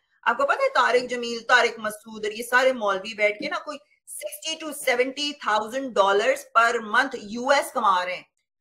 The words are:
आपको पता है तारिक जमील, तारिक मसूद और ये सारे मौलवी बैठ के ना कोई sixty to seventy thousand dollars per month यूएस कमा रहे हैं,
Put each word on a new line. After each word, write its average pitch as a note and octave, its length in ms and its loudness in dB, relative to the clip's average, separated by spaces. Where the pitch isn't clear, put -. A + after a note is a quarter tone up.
आपको A#3+ 180 2
पता G#4 180 0
है C5+ 60 2
तारिक B3 400 2
जमील, A#3 320 -6
तारिक A#3 400 4
मसूद G#3+ 440 -10
और G#3 80 -4
ये A3+ 100 -10
सारे B3+ 300 4
मौलवी G#3 420 -2
बैठ G#3 260 0
के D4 80 -6
ना E4+ 100 -4
कोई D4 200 -10
sixty D#4+ 500 -10
to D4 260 -6
seventy C4 300 0
thousand A#3+ 840 -2
dollars G3+ 260 4
per A#3 640 0
month C4 300 2
यूएस C4 500 0
कमा G3 280 2
रहे F3+ 120 -4
हैं, D3+ 120 -14